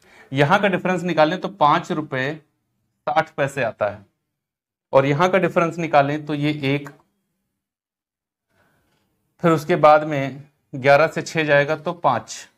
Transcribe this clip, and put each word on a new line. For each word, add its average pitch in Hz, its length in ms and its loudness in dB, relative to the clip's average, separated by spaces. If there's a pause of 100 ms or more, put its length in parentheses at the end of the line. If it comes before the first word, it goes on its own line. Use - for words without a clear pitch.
(320)
यहाँ 143 300 4
का 208 60 2
डिफरेंस 180 360 -2
निकालें 165 380 0
तो 196 60 -6
पाँच 156 440 0
रुपये 147 420 -6 (760)
साठ - 220 -2
पैसे 139 340 -4
आता 107 260 -4
है, 104 160 -12 (880)
और 135 120 4
यहाँ 147 240 0
का 190 80 0
डिफरेंस 170 400 -2
निकालें 151 480 0
तो 156 80 -8
ये 147 180 -2 (240)
एक, 143 140 -10 (2500)
फिर 175 80 4
उसके 156 240 0
बाद 151 280 6
में 139 400 -6 (320)
ग्यारह 143 320 4
से 156 140 -6
छः 156 220 -4
जाएगा 147 320 0
तो 151 180 -8
पाँच, 135 540 -4 (100)